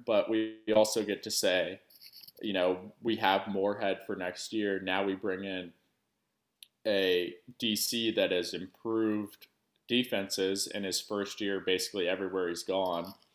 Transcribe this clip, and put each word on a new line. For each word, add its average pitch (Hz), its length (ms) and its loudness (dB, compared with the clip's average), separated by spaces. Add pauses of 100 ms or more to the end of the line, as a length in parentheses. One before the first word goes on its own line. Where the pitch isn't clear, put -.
but 107 240 4
we 110 300 0 (140)
also 107 300 6
get 101 200 -4
to 107 80 -6
say, 92 500 2 (600)
you 104 120 -2
know, 92 480 0
we 110 160 0
have 98 320 2
Moorhead 98 560 0
for 101 100 -6
next 90 380 -8
year. 101 260 0
Now 95 240 0
we 98 120 0
bring 95 280 -4
in 92 300 -8 (1120)
a 92 480 2 (260)
D 110 160 0
C 113 360 0
that 98 200 2
has 90 220 -2
improved 107 920 -4 (400)
defenses 98 800 0
in 104 160 -6
his 92 160 -2
first 101 400 -4
year, 98 260 -2
basically 92 440 0
everywhere 92 400 -2
he's 85 120 -4
gone. 92 520 -2 (220)